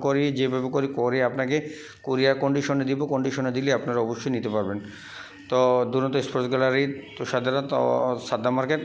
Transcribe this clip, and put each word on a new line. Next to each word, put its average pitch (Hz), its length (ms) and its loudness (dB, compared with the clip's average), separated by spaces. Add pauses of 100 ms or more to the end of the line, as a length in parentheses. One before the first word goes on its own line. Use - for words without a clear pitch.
করি, 139 180 2 (140)
যেভাবে 131 380 0
করি, 139 120 0 (120)
করে 123 200 2 (100)
আপনাকে 131 280 0 (480)
কুরিয়ার 131 380 4
কন্ডিশনে 139 460 2
দিব, 135 120 0 (120)
কন্ডিশনে 131 440 0
দিলে 139 220 0
আপনারা 120 260 -2
অবশ্যই 117 320 -4
নিতে 113 180 -2
পারবেন। 101 220 0 (720)
তো 127 100 2 (320)
দুরন্ত 131 240 0 (120)
স্পোর্টস 127 260 -2
গ্যালারি, 131 300 4 (340)
তুষারদারা, 131 440 0 (100)
তো 135 60 0 (500)
সাদ্দাম 123 300 0
মার্কেট 143 280 0